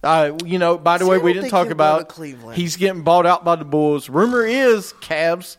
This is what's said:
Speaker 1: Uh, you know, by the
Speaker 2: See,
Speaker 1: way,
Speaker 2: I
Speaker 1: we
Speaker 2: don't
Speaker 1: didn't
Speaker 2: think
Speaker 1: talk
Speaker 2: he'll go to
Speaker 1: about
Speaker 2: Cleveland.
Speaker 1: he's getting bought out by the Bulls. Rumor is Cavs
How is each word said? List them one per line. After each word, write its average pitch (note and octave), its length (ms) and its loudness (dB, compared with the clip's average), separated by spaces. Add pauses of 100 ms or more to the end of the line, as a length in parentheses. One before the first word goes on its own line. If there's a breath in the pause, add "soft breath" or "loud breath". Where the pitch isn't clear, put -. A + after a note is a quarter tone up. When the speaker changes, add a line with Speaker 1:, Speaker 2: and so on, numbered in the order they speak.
Speaker 1:
Uh, D3+ 300 2 (120)
you F3+ 140 -4
know, F3 200 2
by E3+ 200 0
the F#3 60 0
Speaker 2:
See, F#3 60 2
Speaker 1:
way, F#3 60 4
Speaker 2:
I - 20 2
Speaker 1:
we F3 140 2
Speaker 2:
don't - 20 2
Speaker 1:
didn't G3 100 -4
Speaker 2:
think B3+ 80 -6
Speaker 1:
talk F3+ 140 2
Speaker 2:
he'll E3 100 -6
go D#3 80 2
to D3+ 100 4
Speaker 1:
about D#3 140 -4
Speaker 2:
Cleveland. B2 500 -14
Speaker 1:
he's E3+ 180 -4
getting F#3 260 -2
bought E3+ 240 4
out F3 180 2
by E3+ 120 2
the D#3 80 -10
Bulls. D3 440 0
Rumor A3+ 360 0
is A#3 560 0
Cavs E3 580 -4